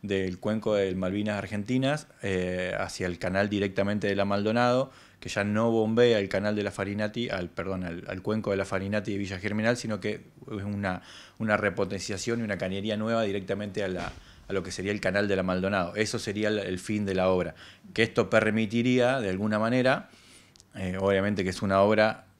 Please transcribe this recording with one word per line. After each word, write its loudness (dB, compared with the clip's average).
del -2
cuenco -2
de 2
Malvinas -2
Argentinas, -2
eh, -2
hacia -4
el -4
canal 0
directamente 0
de 2
la 2
Maldonado, 2
que -14
ya -2
no 2
bombea 4
el 0
canal 0
de -2
la -2
Farinati, -4
al, -4
perdón, -6
al, -8
al -8
cuenco -2
de 0
la -2
Farinati -2
de -2
Villa -4
Germinal, 0
sino -6
que -6
es -6
una, -2
una 2
repotenciación -2
y -4
una -2
cañería -2
nueva 0
directamente -2
a -2
la, -4
a -4
lo 0
que -10
sería -4
el -2
canal 2
de 4
la 2
Maldonado. 0
Eso -2
sería -2
el, 0
el -4
fin -2
de 0
la 4
obra. 2
Que 4
esto 2
permitiría, 2
de 0
alguna 0
manera, 2
eh, -4
obviamente 2
que 0
es -6
una 4
obra 4